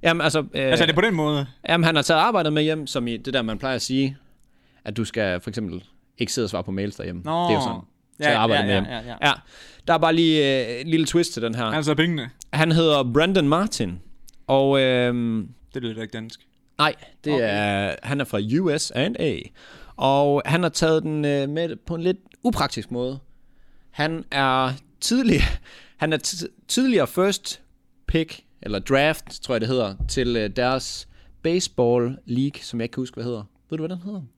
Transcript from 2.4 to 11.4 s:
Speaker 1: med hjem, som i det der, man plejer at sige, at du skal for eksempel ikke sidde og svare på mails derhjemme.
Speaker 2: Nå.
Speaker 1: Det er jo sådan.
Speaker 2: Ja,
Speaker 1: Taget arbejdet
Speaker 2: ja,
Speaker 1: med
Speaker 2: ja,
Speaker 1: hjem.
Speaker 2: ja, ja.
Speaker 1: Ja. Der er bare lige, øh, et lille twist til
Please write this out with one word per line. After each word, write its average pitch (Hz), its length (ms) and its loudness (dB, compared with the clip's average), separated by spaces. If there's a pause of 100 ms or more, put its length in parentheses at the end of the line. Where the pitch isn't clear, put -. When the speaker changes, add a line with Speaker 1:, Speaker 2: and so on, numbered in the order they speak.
Speaker 1:
med 151 100 2
hjem, 156 240 -2
som 123 220 -4
i 117 80 -4
det 131 180 -8
der, 127 80 2
man 110 160 -4
plejer 131 160 -4
at 113 80 -4
sige, 135 340 0 (680)
at 107 120 -8
du 117 80 -2
skal 95 360 -2
for 113 100 -10
eksempel 92 340 -8 (340)
ikke 120 140 -2
sidde 117 140 0
og 98 40 -4
svare 92 140 -4
på - 60 -8
mails 98 260 -4
derhjemme. 90 280 -10
Speaker 2:
Nå. 165 180 -4
Speaker 1:
Det 175 80 0
er - 40 4
jo 147 60 0
sådan. 95 200 -4 (400)
Speaker 2:
Ja, 147 40 -4
Speaker 1:
Taget 147 120 4
arbejdet 113 320 2
Speaker 2:
ja, 95 120 2
Speaker 1:
med 98 100 -4
Speaker 2:
ja, 117 120 -10
Speaker 1:
hjem. 117 40 -14
Speaker 2:
ja, 120 60 -12 (100)
ja. 147 60 6
Speaker 1:
Ja. 139 40 4 (540)
Der 170 80 4
er 160 40 2
bare 165 140 4
lige, 151 540 4
øh, 120 140 -6
et 143 80 -10
lille 160 180 2
twist 170 260 2
til 110 100 -4